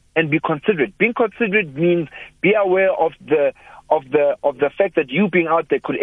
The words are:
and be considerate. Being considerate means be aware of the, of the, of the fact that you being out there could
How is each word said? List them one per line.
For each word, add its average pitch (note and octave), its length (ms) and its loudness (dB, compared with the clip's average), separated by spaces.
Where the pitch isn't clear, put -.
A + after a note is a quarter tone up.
and D#3+ 160 0
be D#3 80 0
considerate. D3+ 580 -2
Being A3+ 160 0
considerate G3+ 640 -2
means E3+ 340 0
be F#3 120 2
aware F#3+ 400 2
of D#3+ 180 0
the, C#3+ 320 0
of D#3 200 2
the, C#3+ 320 2
of C#3+ 140 -2
the C#3 180 0
fact G3 200 0
that D3 160 0
you F3+ 180 0
being E3 180 0
out D#3+ 220 0
there C#3 140 0
could C#3+ 200 -4